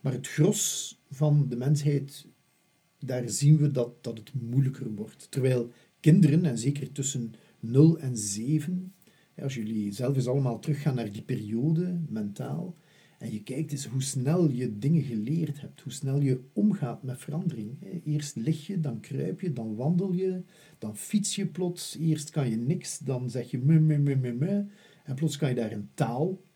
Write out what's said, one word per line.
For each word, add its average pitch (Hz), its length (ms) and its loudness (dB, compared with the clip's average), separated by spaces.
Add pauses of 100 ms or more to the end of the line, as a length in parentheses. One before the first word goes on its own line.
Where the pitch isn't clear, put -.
Maar 139 120 -2
het 123 160 -6
gros - 680 0 (120)
van 147 380 4
de 120 80 -4
mensheid, 143 680 0 (720)
daar 127 300 -4
zien 143 280 6
we 147 140 4
dat, 120 340 -2
dat 113 140 -6
het - 140 -20 (180)
moeilijker 123 440 0
wordt. - 360 -12
Terwijl 127 400 0 (300)
kinderen, 160 440 8
en 123 140 2
zeker 135 340 -2
tussen 123 420 -4 (260)
nul 147 380 6
en 127 180 -4
zeven, 139 760 -2 (420)
hè, - 80 -12
als 135 120 -4
jullie 107 380 -2
zelf 131 240 0
eens 117 100 0
allemaal 127 320 0
teruggaan 147 360 0
naar 110 180 -4
die 110 100 -10
periode, 151 840 0
mentaal, 127 680 -6 (440)
en 110 140 -8
je 107 100 -8
kijkt 147 300 -6
eens 135 140 -6
hoe 131 160 -4
snel 147 480 2
je 120 280 -2
dingen 147 240 4
geleerd 139 580 -2
hebt, - 200 -16
hoe - 120 -12
snel 139 280 -2
je 131 200 2 (120)
omgaat 175 500 0
met 131 160 -8
verandering. 139 520 -4 (100)
Hè. 190 240 -10
Eerst 147 320 -4
lig 156 300 -2
je, 196 140 -4
dan 123 200 -2
kruip 151 400 -6
je, 175 120 -4
dan 113 220 -6
wandel 175 380 0
je, 185 300 -2 (360)
dan 107 180 -8
fiets - 400 -2
je 196 100 -2
plots. 175 540 -6
Eerst 156 300 0
kan 135 200 0
je 110 60 -2
niks, 131 420 -2
dan 127 320 -4
zeg 117 200 -6
je 131 80 -4
me, 147 220 6
me, 156 180 6
me, 143 180 4
me, 127 160 0
me. 190 320 0 (400)
En 131 100 -6
plots 147 220 -2
kan 151 120 0
je 127 60 0
daar 110 180 -2
een 104 220 -8
taal 147 480 -2 (140)